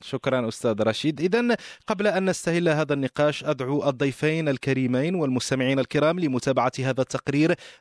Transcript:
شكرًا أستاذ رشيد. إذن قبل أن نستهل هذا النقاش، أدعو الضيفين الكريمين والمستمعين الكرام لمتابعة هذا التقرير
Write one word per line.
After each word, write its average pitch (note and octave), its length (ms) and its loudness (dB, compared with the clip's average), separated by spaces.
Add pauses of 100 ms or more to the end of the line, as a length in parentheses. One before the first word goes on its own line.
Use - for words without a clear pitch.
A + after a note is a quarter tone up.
شكرًا B2+ 460 -2
أستاذ A2 340 0
رشيد. C#3 380 0
إذن A3+ 360 2 (300)
قبل G#3 200 0
أن F#3+ 240 2
نستهل E3+ 380 0
هذا D3 260 2
النقاش، C#3 500 0
أدعو C#3 440 -2
الضيفين D3 600 0
الكريمين C3 680 0
والمستمعين C3+ 640 0
الكرام D3+ 420 0
لمتابعة B2+ 580 0
هذا C3 220 -2
التقرير D3 540 0 (260)